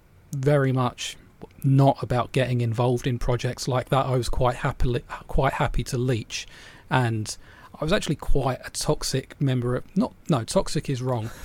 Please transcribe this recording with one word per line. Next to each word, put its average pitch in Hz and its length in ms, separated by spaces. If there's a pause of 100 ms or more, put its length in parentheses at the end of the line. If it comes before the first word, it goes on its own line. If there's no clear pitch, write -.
(320)
very 139 400
much 127 440 (460)
not 135 400
about 120 300
getting 123 280
involved 120 460
in 120 120
projects 123 480
like 127 220
that. 135 180
I 131 100
was 120 120
quite 123 280
happily, - 460 (240)
quite 139 280
happy 131 300
to 135 140
leech, 123 480 (440)
and 113 460 (440)
I - 40
was - 80
actually 190 240
quite 135 480
a - 60
toxic - 680
member 127 360
of, - 80 (120)
not, 220 160 (160)
no, 127 140
toxic 165 480
is 127 100
wrong. 123 300 (140)